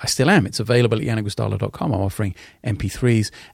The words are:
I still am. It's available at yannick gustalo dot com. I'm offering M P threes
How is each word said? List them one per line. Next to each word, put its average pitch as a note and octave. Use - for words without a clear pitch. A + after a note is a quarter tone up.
I -
still C3
am. F3+
It's -
available A#2
at A2
yannick A2
gustalo G#2
dot G2+
com. -
I'm F#2+
offering G2
M G#2
P G2
threes A2+